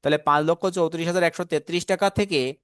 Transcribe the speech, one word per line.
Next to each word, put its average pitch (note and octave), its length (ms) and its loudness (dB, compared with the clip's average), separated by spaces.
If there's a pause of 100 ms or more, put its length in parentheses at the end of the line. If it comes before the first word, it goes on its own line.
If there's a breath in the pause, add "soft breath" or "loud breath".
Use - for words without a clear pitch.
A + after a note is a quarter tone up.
তাহলে D3 160 2
পাঁচ D3+ 260 2
লক্ষ E3 240 0
চৌত্রিশ E3+ 380 -2
হাজার F3 160 0
একশো E3+ 220 -2
তেত্রিশ E3 420 -4
টাকা G3 240 0
থেকে G3 300 -2 (240)